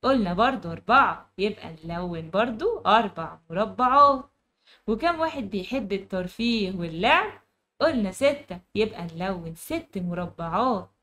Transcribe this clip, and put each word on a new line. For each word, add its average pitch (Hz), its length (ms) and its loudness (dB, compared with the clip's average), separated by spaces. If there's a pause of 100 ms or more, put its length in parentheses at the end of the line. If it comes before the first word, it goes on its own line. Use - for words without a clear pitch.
قلنا 233 300 2
برضو 202 380 0
أربعة، 220 640 2
يبقى 190 460 -4
نلون 170 460 -6
برضو 226 500 0
أربع 190 580 0 (120)
مربعات. 254 800 4 (580)
وكم 311 320 0
واحد 302 300 -2
بيحب 202 440 -4
الترفيه 196 760 -2
واللعب؟ 190 600 0 (480)
قلنا 240 320 2
ستة، 277 480 -2 (160)
يبقى 202 400 -2
نلون 170 400 -6
ست 330 400 -8
مربعات. 180 920 -2 (140)